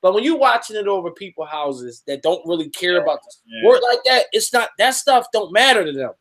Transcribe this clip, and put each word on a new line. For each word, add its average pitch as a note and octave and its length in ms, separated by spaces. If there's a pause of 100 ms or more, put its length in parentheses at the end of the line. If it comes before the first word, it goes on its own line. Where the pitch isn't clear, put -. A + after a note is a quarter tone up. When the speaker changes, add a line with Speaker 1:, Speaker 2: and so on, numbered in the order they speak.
Speaker 1:
But F#3 120
when G#3+ 100
you D#4 120
watching A#3 420
it G3+ 100
over F3+ 240
people's E3+ 380
houses C#3 580
that C#3 140
don't E3 260
really D#3+ 220
care F3+ 240
Speaker 2:
Yeah, F3 100
Speaker 1:
about D3+ 180
the - 120 (140)
Speaker 2:
yeah. A3+ 140
Speaker 1:
sport B3 220
like A#3+ 220
that, B3+ 260
it's A3 220
not, A#3 240
that B3 180
stuff B3+ 380
don't G3+ 180
matter A3+ 320
to D3+ 80
them. C3 300